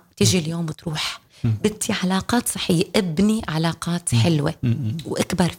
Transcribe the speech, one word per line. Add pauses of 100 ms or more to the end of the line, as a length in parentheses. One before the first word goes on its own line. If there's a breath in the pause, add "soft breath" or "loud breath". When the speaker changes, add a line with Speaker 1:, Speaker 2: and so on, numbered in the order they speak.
(160)
Speaker 1:
تيجي
Speaker 2:
مم.
Speaker 1:
اليوم
وتروح. (240 loud breath)
Speaker 2:
مم. (100)
Speaker 1:
بدي (100)
علاقات
صحية، (120)
ابني
علاقات
Speaker 2:
مم.
Speaker 1:
حلوة
Speaker 2:
مم.
مم.
Speaker 1:
وأكبر